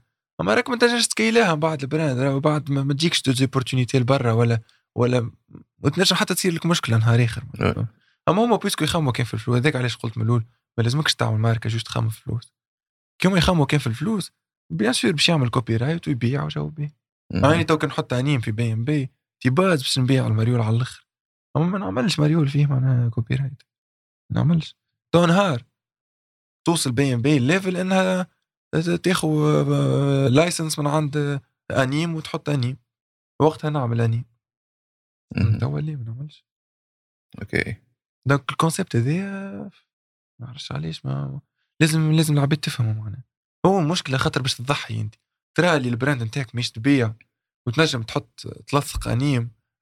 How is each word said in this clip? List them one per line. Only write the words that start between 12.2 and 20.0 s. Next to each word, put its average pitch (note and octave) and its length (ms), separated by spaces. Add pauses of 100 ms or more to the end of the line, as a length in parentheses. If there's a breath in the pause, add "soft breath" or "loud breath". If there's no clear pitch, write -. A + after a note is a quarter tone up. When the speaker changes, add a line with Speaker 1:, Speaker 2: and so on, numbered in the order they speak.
Speaker 1:
كي F3+ 60
هما F#3+ 100
يخموا E3 280
كان D3 140
في - 80
الفلوس، E3 440 (400)
بيان G#3 220
سور A#3 180
باش D3+ 180
يعمل C#3+ 200
كوبي A2+ 280
رايت D3+ 300
ويبيع C3 360
وجو D3+ 240
بيه. D3 280 (380)
Speaker 2:
مهم. F#2+ 120
Speaker 1:
أنا E3 180
تو D#3 140
كي D#3 100
نحط - 260
أنيم C3 280
في A2+ 100
بي A2+ 220
ام A2+ 120
بي، C#3 240 (320)
تي C3 80
باز E3 320
باش - 180
نبيع B2+ 280